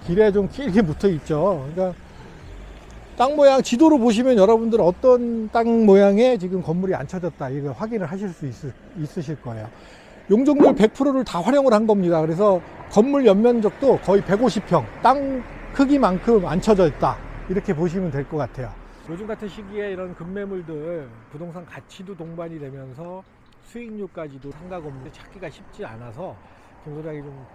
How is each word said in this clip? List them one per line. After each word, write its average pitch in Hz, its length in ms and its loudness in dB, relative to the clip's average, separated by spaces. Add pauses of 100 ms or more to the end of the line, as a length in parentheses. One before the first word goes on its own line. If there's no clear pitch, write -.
길에 202 280 4
좀 196 160 0
길게 233 360 0
붙어 165 260 0
있죠. 156 640 -2
그러니까 185 240 -4 (1200)
땅 269 200 2
모양 269 240 6
지도로 302 360 4
보시면 240 400 4
여러분들 226 440 4
어떤 233 680 2
땅 233 360 2
모양에 202 520 6
지금 180 240 -4
건물이 175 340 -2
앉혀졌다 147 540 -8
이걸 143 220 -6
확인을 202 360 -6
하실 190 220 -8
수 160 160 -12
있을, 127 280 -12 (240)
있으실 151 440 -8
거예요. 110 280 -12 (600)
용적률 269 460 6
백 220 180 4
프로를 269 300 0
다 - 160 -6
활용을 262 320 2
한 214 160 2
겁니다. 180 320 2
그래서 170 400 2 (320)
건물 269 340 4
연면적도 220 760 4
거의 196 240 2
백오십 208 420 0
평, 151 200 0 (160)
땅 269 400 2 (320)
크기만큼 233 720 2
앉혀져 165 420 2
있다 135 300 -2 (300)
이렇게 190 260 -4
보시면 170 380 -4
될 139 160 -6
것 165 100 -10
같아요. 127 320 -8 (380)
요즘 175 200 -12
같은 214 200 -10
시기에 202 440 -10
이런 185 240 -10
급매물들, 170 920 -10 (240)
부동산 170 340 -16
가치도 - 520 -20
동반이 165 420 -14
되면서 139 640 -16 (400)
수익률까지도 175 880 -14
상가 175 300 -14
건물이 143 320 -16
찾기가 175 360 -18
쉽지 196 360 -18
않아서 120 500 -16 (480)
김 151 120 -14
소장이 156 260 -12
좀 139 340 -18